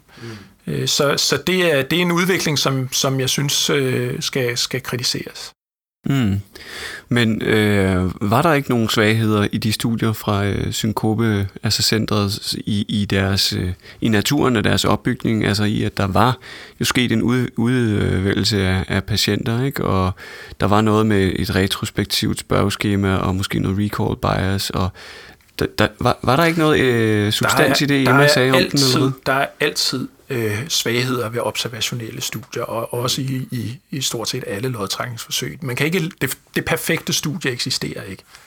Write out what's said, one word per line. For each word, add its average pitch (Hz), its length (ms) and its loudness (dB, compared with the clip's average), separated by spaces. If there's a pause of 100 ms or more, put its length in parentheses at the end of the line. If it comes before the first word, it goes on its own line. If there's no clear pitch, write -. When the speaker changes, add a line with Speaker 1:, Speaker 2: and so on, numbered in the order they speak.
(680)
Speaker 1:
Mm. 160 60 -4
Speaker 2:
Øh, 131 160 -4
så, 143 280 2
så - 300 0
det 180 280 2
er, 135 80 2
det 156 160 -2
er 180 40 2
en 175 100 0
udvikling, 175 460 0
som, 135 340 0
som 135 280 0
jeg 131 80 0
synes, - 420 0
øh, 131 520 0
skal, 123 360 -2
skal - 220 -2
kritiseres. - 720 -6 (560)
Speaker 1:
Mm. 113 340 2 (680)
Men, 117 340 2
øh, 101 880 2
var 123 120 4
der 165 120 4
ikke 139 160 0
nogen 113 180 2
svagheder 107 640 4
i 113 60 0
de 107 140 0
studier 113 400 0
fra, 101 320 0
øh, 104 280 -2
Synkope, 110 760 0 (140)
altså 110 200 0
centret, 104 720 0 (120)
i, 104 220 0
i 104 160 0
deres, 98 480 2
øh, 101 200 -2 (280)
i 120 80 0
naturen 117 480 2
af 104 60 2
deres 98 220 2
opbygning, 110 600 0
altså 104 200 0
i, 110 180 0
at 107 140 -4
der 101 100 0
var 110 320 2 (420)
jo 123 40 -2
sket 120 280 2
en 113 100 2
ud-, 123 340 2
udvælgelse 101 1120 2
af, 92 220 2
af 95 160 0
patienter, 104 580 0
ikke? 135 220 -2
Og 92 280 2 (480)
der 101 60 2
var 104 140 4
noget 110 260 4
med 95 300 2
et 98 180 -2
retrospektivt 101 840 -2
spørgeskema 98 760 0
og 92 200 0
måske 101 220 -2
noget 98 200 0
recall 104 380 0
bias, 98 540 0
og 92 180 0 (720)
der, 147 80 0 (120)
der, 107 100 4 (120)
var, - 220 2
var 123 140 2
der 170 80 4
ikke 170 140 2
noget, 156 220 4
øh, 110 520 4
substans - 460 2
Speaker 2:
Der 156 80 2
er, 135 100 2
Speaker 1:
i - 20 4
det, 131 80 2
Speaker 2:
der 123 60 4
Speaker 1:
Emma 143 120 6
Speaker 2:
er 147 40 6
Speaker 1:
sagde 131 240 4
om 135 40 6
den, 135 80 4
eller - 140 -4
Speaker 2:
altid, 135 220 4
Speaker 1:
hvad? 135 100 2 (160)
Speaker 2:
der 139 60 2
er 139 140 0 (140)
altid, 143 480 -2 (220)
øh, 117 380 -2
svagheder 120 600 -2
ved 117 140 -6
observationelle 117 800 -6
studier, - 420 -8
og 113 320 -6
også 123 260 -2
i, 131 300 -4
i, 117 280 -6 (120)
i 143 100 -6
stort 117 280 -4
set 127 180 -6
alle 101 220 -6
lodtrækningsforsøg. 120 920 -6
Man 123 140 -6
kan 139 100 0
ikke, 170 240 -2 (100)
det, 135 180 -4 (160)
det 180 100 -2
perfekte 165 480 -2
studie 147 380 -4
eksisterer 123 520 -6
ikke. 101 200 -12 (240)